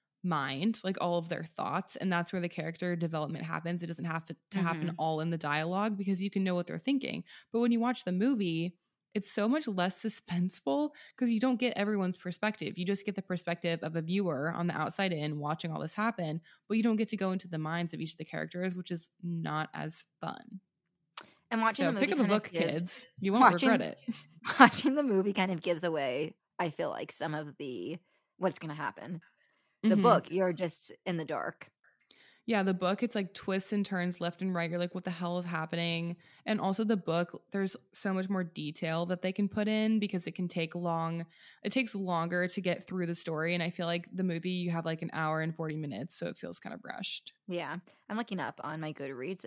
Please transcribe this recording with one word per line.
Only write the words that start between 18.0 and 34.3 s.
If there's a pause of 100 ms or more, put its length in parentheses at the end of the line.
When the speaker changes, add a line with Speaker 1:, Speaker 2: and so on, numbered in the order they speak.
Speaker 1:
each
of
the
characters,
which
is (140)
not
as (160)
fun. (920)
Speaker 2:
And
watching
Speaker 1:
So
Speaker 2:
the
movie
Speaker 1:
pick
up
a
Speaker 2:
kind
of
Speaker 1:
book,
Speaker 2:
gives
Speaker 1:
kids. (120)
You
won't (100)
Speaker 2:
watching
Speaker 1:
regret
it.
<laughs>
Speaker 2:
<laughs>
watching
the
movie
kind
of
gives
away, (220)
I
feel
like,
some
of
the, (400)
what's
gonna
happen. (600)
The
Speaker 1:
Mm-hmm.
Speaker 2:
book,
you're
just (140)
in
the
dark. (760)
Speaker 1:
Yeah,
the
book,
it's,
like,
twists
and
turns
left